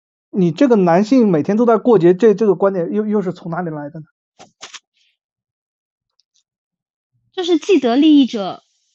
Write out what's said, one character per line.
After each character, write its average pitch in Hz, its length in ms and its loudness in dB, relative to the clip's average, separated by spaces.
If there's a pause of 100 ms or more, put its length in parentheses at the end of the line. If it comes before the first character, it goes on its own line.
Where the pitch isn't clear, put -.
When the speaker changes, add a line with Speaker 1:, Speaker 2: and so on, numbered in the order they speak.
(280)
Speaker 1:
你 175 240 0
这 269 160 0
个 240 80 2
男 180 260 2
性 233 240 2
每 165 160 0
天 202 140 -2
都 240 80 0
在 226 140 2
过 226 200 2
节， 170 140 4
这， 208 220 2
这 214 120 -2
个 190 80 2
观 196 200 -2
点 180 180 -6
又， 208 140 -4
又 208 160 -2
是 180 100 -6
从 180 180 -14
哪 165 120 -8
里 170 80 -8
来 147 180 -12
的 156 120 -16
呢？ 147 60 -20 (3250)
Speaker 2:
就 381 100 -10
是 349 140 0
既 311 240 0
得 240 160 0
利 294 240 4
益 262 60 2
者 190 360 -10 (320)